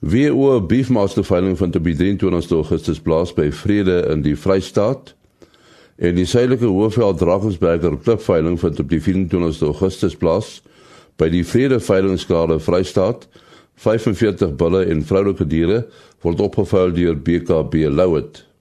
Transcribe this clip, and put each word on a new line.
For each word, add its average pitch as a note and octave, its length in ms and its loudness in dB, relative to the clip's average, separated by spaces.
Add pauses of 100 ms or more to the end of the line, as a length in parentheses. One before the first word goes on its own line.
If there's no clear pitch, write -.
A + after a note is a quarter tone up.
W A#2 340 2
O C3+ 260 4
Beefmaster G#2 640 0
veiling F#2 340 0
vind F2 180 0
op E2+ 80 -2
die E2 120 0
drieëntwintigste F2+ 580 0
Augustus D#2+ 460 -2
plaas E2 340 0
by D2+ 180 0
Vrede F#2 580 0
in D#2 120 -2
die D2 140 0
Vrystaat. G2 800 -2 (840)
En F2 180 0
die F2+ 120 0
Suidelike B2 400 0
Hoëveld G#2 520 0
Drakensberger F2 800 0
Klipveiling F2 640 0
vind E2 200 -2
op C2+ 80 -2
die D#2 140 0
vierentwintigste F2 600 -2
Augustus F2+ 520 -2
plaas F2 460 -2 (560)
by D#2+ 100 2
die E2+ 160 0
Vrede B2+ 360 0
Veilingskade, F2+ 800 0
Vrystaat. F#2 680 -2 (460)
Vyfenveertig G#2 840 0
bulle F2 300 2
en D#2+ 160 0
vroulike F#2+ 440 0
diere E2+ 400 0 (360)
word E2+ 180 -2
opgevuil F#2+ 520 0
deur E2+ 240 0
B E2 240 0
K E2 220 0
B C2 120 -6 (140)
Louet. D2+ 580 0 (140)